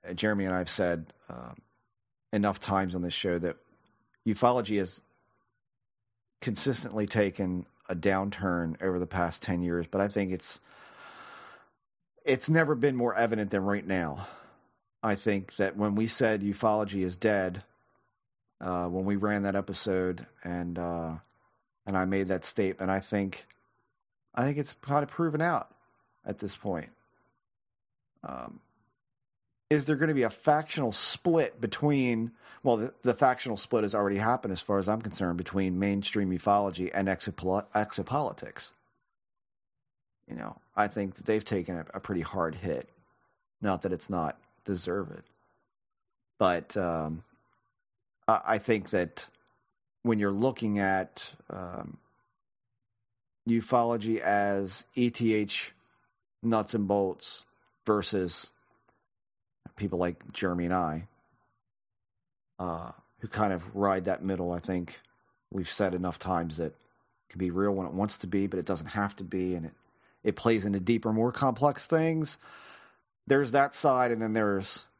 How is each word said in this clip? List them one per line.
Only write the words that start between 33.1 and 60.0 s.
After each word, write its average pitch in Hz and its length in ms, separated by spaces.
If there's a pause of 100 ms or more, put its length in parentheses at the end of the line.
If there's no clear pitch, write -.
factional 127 440
split 110 260
has 101 120
already 101 220
happened 113 340
as 90 100
far 101 160
as 95 100
I'm 110 140
concerned 95 360
between 92 420
mainstream 98 520
ufology 92 600
and 98 140
exopol-, 92 580 (100)
exopolitics. - 960 (1600)
You 58 60
know, 55 220 (180)
I 104 120
think 98 280
that - 100
they've 107 180
taken 90 340
a, 80 80 (100)
a 95 40
pretty 92 220
hard 82 340
hit. 82 320 (720)
Not 95 200
that 92 100
it's - 180
not 85 280 (260)
deserved. 92 640 (1080)
But, 90 400
um, 82 460 (1040)
I, 110 180
I 110 140
think 104 320
that 90 340 (800)
when 113 160
you're 101 120
looking 107 480
at, 95 440 (260)
um, - 480 (1500)
ufology 117 720
as 98 640 (100)
E 120 140
T 117 240
H 107 400 (680)
nuts 110 300
and 104 140
bolts 98 560 (420)
versus 98 600 (1300)
people 90 240
like 87 320